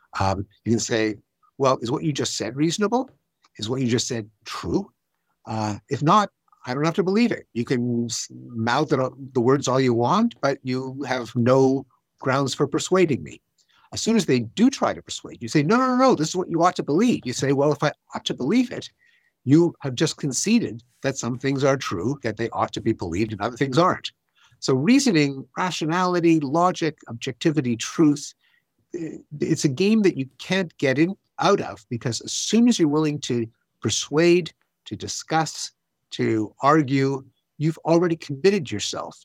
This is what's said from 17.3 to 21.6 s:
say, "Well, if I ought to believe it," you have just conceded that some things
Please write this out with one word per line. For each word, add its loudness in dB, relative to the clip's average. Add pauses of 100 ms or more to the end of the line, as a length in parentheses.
say, 0
"Well, 2
if -2
I 0 (220)
ought -8
to -2
believe 0
it," -10 (540)
you 6
have -6
just -2
conceded -2 (200)
that -2
some -6
things -2